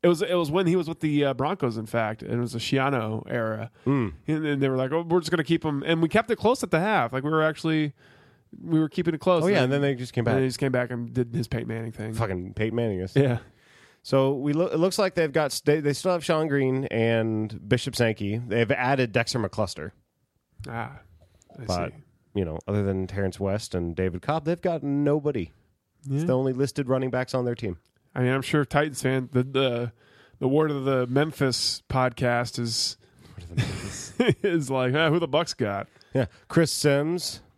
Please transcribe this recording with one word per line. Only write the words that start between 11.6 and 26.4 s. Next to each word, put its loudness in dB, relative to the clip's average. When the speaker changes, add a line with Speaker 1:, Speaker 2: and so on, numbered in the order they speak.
Speaker 1:
Manning -6
thing. -8
Speaker 2:
Fucking -2
Peyton -2
Manning 0
is. -6
Speaker 1:
Yeah. 4
Speaker 2:
So 2
we 0
lo-, 2
it 0
looks 2
like 0
they've 2
got 2
st-, 2
they 2
still -2
have -2
Sean 2
Green 2
and 0
Bishop 0
Sankey. 0
They've 0
added 2
Dexter 0
McCluster. -4
Speaker 1:
Ah, -10
I -12
Speaker 2:
But, -2
Speaker 1:
see. -20
Speaker 2:
you 0
know, -8
other 0
than 0
Terrence -4
West -4
and -2
David -2
Cobb, -2
they've -4
got -2
nobody. -2
Speaker 1:
Yeah. -4
Speaker 2:
It's -2
the 0
only 2